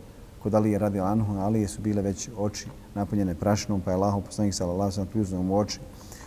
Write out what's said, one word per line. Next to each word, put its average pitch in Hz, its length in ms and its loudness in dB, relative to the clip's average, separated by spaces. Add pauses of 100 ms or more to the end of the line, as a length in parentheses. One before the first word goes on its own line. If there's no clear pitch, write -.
(440)
kod 104 120 2
Alije 107 240 6
radijallahu 101 420 2
anhu, 101 180 0
Alije 104 280 2
su - 140 -8
bile 104 200 2
već 95 360 -2
oči 104 300 -2 (280)
napunjene 101 400 0
prašinom, 101 460 2
pa 92 100 -2
je 92 40 2
Allahov 98 260 2
poslanik, 98 320 -2
sallallahu 90 280 -2
alejhi 101 100 2
ve 92 40 -6
sellem, 98 180 -4
pljuznuo 95 300 0
mu 92 140 2
oči, 104 220 0 (480)